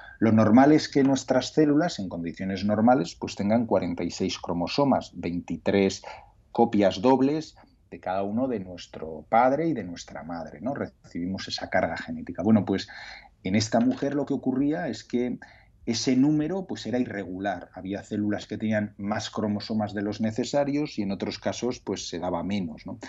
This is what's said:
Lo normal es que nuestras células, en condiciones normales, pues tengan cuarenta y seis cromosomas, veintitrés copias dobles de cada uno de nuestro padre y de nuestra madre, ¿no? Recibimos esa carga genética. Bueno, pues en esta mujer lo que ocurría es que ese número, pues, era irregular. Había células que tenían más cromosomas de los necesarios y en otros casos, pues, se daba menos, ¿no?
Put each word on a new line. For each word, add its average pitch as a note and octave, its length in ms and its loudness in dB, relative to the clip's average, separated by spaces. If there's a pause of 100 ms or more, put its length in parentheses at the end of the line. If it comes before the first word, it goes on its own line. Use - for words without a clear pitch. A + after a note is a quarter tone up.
(200)
Lo A2 120 6
normal A2 400 8
es D#3 160 6
que C#3+ 160 2
nuestras G#3+ 460 2
células, D#3 500 2
en F#2+ 80 -6
condiciones F#2 560 -4
normales, A#2 520 4
pues - 200 -8
tengan A2 300 2
cuarenta F#2 380 0
y E2 80 -4
seis - 280 -4
cromosomas, F2 760 0
veintitrés F2+ 840 0 (500)
copias G2+ 500 4
dobles C3+ 540 2 (360)
de F2 80 -14
cada F#2 240 -4
uno A2 240 -2
de A#2+ 120 -4
nuestro D#2+ 680 -12
padre C3 400 4
y D#3+ 60 0
de A#2 100 -4
nuestra - 400 -12
madre, E2 380 -12
¿no? E2+ 120 -4
Recibimos F#2 760 -6
esa - 200 -8
carga F2 280 0
genética. E2 440 -10
Bueno, G#2 220 6
pues F#2+ 240 -2 (560)
en F#2+ 120 -2
esta A2+ 260 2
mujer C3+ 340 0
lo C#3+ 100 0
que C#3+ 80 -2
ocurría C#3+ 540 0
es G#2+ 160 -8
que B2 360 -2 (460)
ese A#2 300 0
número, D3+ 500 2
pues, - 200 -10
era A2+ 120 -2
irregular. F#2+ 760 -4
Había F#2+ 320 -8
células G#2 420 -2
que G#2+ 100 -8
tenían G#2+ 400 -2
más G#2 320 -4
cromosomas G#2 640 -4
de G#2 80 -4
los G#2+ 200 -4
necesarios C#3 760 -2
y G#2+ 40 -2
en G2 100 -2
otros G2 280 -4
casos, A#2+ 420 -4
pues, - 260 -6
se F2 120 -8
daba E2+ 220 -2
menos, F2 440 -4
¿no? - 240 -12